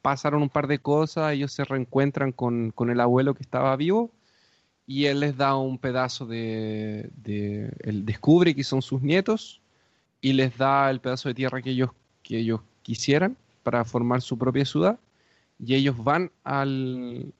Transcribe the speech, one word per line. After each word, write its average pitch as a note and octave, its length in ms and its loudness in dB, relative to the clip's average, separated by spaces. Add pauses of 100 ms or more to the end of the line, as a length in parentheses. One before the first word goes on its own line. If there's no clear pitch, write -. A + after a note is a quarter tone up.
pasaron C#3+ 420 2
un C#3+ 60 2
par C#3+ 200 0
de C#3+ 100 2
cosas, D3+ 560 0
ellos C#3 180 -2
se C#3+ 140 -4
reencuentran C3+ 680 0
con, A#2+ 380 -2
con A#2 180 -2
el A#2+ 120 2
abuelo B2+ 340 4
que - 80 -12
estaba C3+ 340 0
vivo G3 340 0 (760)
y C3+ 180 -2
él C#3 160 2
les D3 160 0
da C3+ 200 2
un C3 220 -2
pedazo B2+ 460 -2
de, A2 920 -6
de, G#2 540 -6 (100)
él G#2+ 260 -4
descubre D#3+ 480 4
que C#3 100 -4
son C3+ 160 -2
sus C3 220 -4
nietos F#3+ 580 0 (640)
y C3+ 100 2
les C3 240 2
da C#3 340 4
el C3 100 -4
pedazo B2+ 280 -6
de B2 60 -4
tierra C3 260 -4
que B2+ 100 -6
ellos, B2+ 200 0 (320)
que A2+ 160 -6
ellos A2+ 220 0 (220)
quisieran D#3 540 0 (260)
para A#2+ 220 0
formar A#2+ 380 0
su - 160 -6
propia B2+ 260 0
ciudad F3 340 0 (600)
y B2 160 -2
ellos C3+ 280 2
van D#3+ 280 0 (140)
al C3 960 -4